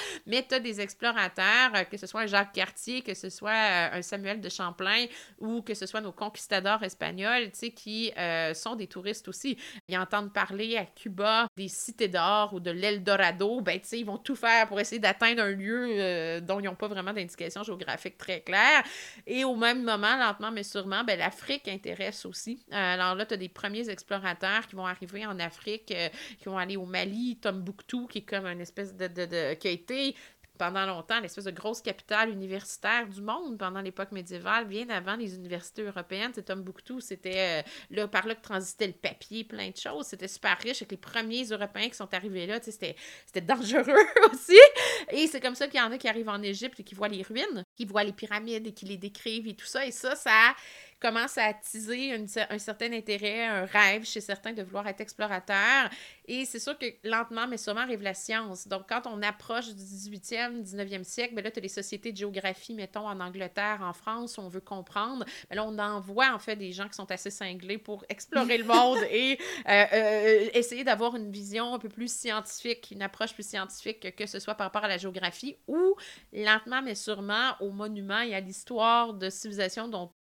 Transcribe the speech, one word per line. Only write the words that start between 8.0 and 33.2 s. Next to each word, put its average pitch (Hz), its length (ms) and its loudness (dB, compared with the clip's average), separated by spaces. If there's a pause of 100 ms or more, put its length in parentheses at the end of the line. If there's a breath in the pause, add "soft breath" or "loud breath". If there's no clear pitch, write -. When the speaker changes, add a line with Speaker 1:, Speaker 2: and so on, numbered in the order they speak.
Speaker 1:
euh, 165 360 -2
sont 220 220 -6
des 208 120 -6
touristes 202 400 -8
aussi. 247 300 -4 (300 loud breath)
Ils 180 100 -2
entendent 202 360 -2
parler 208 440 -2
à 196 80 -2
Cuba 214 720 0
des 190 120 -8
cités - 400 -4
d'or 196 460 2
ou 185 60 -6
de 175 120 -2
l'Eldorado, 196 920 2
ben, 180 180 0
tu - 80 -14
sais, 233 120 -6
ils 233 60 -6
vont 202 120 -6
tout - 180 -4
faire 226 320 6
pour 208 120 -2
essayer 208 200 -2
d'atteindre 226 420 4
un 202 100 2
lieu, 214 380 -2
euh, 175 500 0
dont 185 200 -2
ils 202 60 -4
n'ont 185 100 -2
pas 214 120 -4
vraiment 196 260 -4
d'indication 175 500 -6
géographique 185 540 -6
très 175 240 -6
claire. 240 420 6 (420 loud breath)
Et 254 180 -2
au 262 120 0
même 233 280 2
moment, 220 340 2
lentement 214 340 0
mais 214 120 -6
sûrement, 202 400 -4
ben, 214 140 2
l'Afrique 190 500 -4
intéresse 190 580 -8
aussi. 220 460 -10
Euh, - 40 -6
alors 185 400 4
là, 208 100 -2
t'as 220 120 -2
des 185 120 -8
premiers 214 400 -6
explorateurs 196 800 -2
qui - 80 -18
vont 190 100 -6
arriver 185 400 -8
en 196 140 -6
Afrique, 208 520 -8
euh, 170 180 -2 (300 loud breath)
qui - 60 -20
vont 190 120 -6
aller 185 200 -4
au 185 80 -8
Mali, 196 560 -4
Tombouctou, 202 680 -6
qui 220 120 -10
est 202 100 -8
comme 196 160 -4
une 175 160 -8
espèce 190 340 -10
de, 185 120 -4
de, 175 180 -6
de, 165 300 -2
qui - 120 -6
a 185 40 2
été 262 440 -4 (440 loud breath)
pendant 185 260 -2
longtemps 190 360 -2
l'espèce 196 240 -10
de 190 60 -4
grosse 208 300 -6
capitale 214 480 0
universitaire 196 800 -4
du 196 140 -14